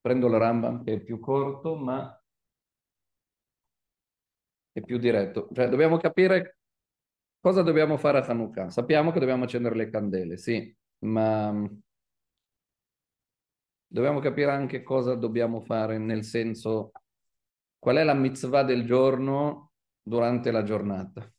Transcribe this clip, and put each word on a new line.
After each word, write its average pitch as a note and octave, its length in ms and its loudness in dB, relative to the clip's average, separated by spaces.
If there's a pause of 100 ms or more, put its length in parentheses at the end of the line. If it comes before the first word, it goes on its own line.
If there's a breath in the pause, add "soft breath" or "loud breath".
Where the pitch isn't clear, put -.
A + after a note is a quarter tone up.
prendo B2 260 2
il A2+ 100 4
Rambam A#2 460 0
che A2 100 -4
è G#2+ 80 -4
più A2+ 180 -10
corto, C#3 560 -4
ma C3+ 440 -8 (2500)
è A2 100 -10
più B2 180 -4
diretto. A2 540 0
Cioè, B2 140 0
dobbiamo D#3 300 4
capire F#3 640 2 (800)
cosa F#3 200 4
dobbiamo D#3 360 4
fare C#3+ 220 4
a B2+ 60 0
Hanukkah. G#2+ 440 -4
Sappiamo D3+ 420 2
che E3 80 0
dobbiamo B2+ 240 0
accendere A#2+ 320 -2
le A2 140 -2
candele, F#2+ 480 -4
sì, A2+ 360 -6 (260)
ma G#2+ 680 0 (2250)
dobbiamo C#3 340 -2
capire C#3+ 320 0
anche C3+ 320 -4
cosa B2+ 320 -2
dobbiamo A#2 460 -2
fare, A2 360 -4
nel A2 260 -4
senso, A2 680 -4 (880)
qual B2+ 180 2
è D#3+ 60 4
la D3 100 4
mitzvah C3+ 500 2
del B2 220 0
giorno C3+ 840 0 (300)
durante A#2+ 500 0
la A2 120 2
giornata. G2+ 760 -6